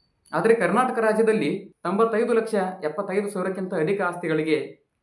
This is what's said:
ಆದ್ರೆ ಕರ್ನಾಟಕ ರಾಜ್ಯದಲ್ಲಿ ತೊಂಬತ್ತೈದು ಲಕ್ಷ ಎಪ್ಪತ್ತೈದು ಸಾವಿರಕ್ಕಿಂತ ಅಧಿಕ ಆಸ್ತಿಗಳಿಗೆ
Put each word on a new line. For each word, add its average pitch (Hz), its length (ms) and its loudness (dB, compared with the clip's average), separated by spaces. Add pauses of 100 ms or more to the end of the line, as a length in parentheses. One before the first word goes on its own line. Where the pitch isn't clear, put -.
(340)
ಆದ್ರೆ 190 200 4
ಕರ್ನಾಟಕ 226 460 2
ರಾಜ್ಯದಲ್ಲಿ 214 760 2 (100)
ತೊಂಬತ್ತೈದು 220 500 2
ಲಕ್ಷ 220 200 0 (300)
ಎಪ್ಪತ್ತೈದು 196 460 -2
ಸಾವಿರಕ್ಕಿಂತ 190 440 -4
ಅಧಿಕ 190 280 0
ಆಸ್ತಿಗಳಿಗೆ 160 800 -2 (220)